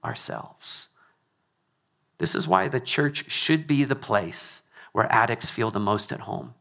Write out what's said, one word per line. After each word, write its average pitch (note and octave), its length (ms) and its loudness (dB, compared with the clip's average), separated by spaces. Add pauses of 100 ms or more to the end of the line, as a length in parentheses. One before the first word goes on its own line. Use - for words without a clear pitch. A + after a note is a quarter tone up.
ourselves. - 840 -6 (1300)
This - 160 -2
is A#2+ 140 0
why F#2 200 4
the C3 120 0
church C#3+ 500 -2
should D#3 360 0
be C#3+ 180 4
the C3+ 100 0
place - 680 -2 (300)
where - 200 2
addicts A2+ 380 2
feel A2+ 200 0
the G#2+ 80 -2
most G#2 320 0
at - 100 -6
home A#2+ 400 -8